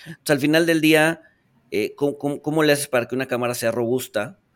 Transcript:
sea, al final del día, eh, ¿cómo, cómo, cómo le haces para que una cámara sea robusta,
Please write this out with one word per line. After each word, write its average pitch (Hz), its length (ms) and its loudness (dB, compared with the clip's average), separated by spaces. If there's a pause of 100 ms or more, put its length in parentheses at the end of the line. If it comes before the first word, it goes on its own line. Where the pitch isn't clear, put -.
(220)
sea, 151 120 0
al 139 40 2
final 156 280 2
del 160 160 2
día, 156 400 4 (480)
eh, 104 260 -4
¿cómo, 143 220 -2
cómo, 143 240 -6
cómo 156 200 0
le 147 120 4
haces 143 140 -4
para 117 200 0
que - 60 -8
una 131 120 -2
cámara 123 280 -2
sea 120 180 -2
robusta, 120 680 -4 (180)